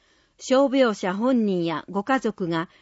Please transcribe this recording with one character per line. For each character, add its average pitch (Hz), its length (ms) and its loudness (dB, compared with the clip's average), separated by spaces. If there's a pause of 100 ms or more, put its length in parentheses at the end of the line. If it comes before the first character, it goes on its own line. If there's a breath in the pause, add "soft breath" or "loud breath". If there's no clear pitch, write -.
(380)
傷 262 340 2
病 247 240 4
者 190 200 -4
本 233 300 0
人 180 200 0
や 160 240 -4
ご 196 140 -4
家 269 160 0
族 202 280 -4
が 165 220 -4 (120 soft breath)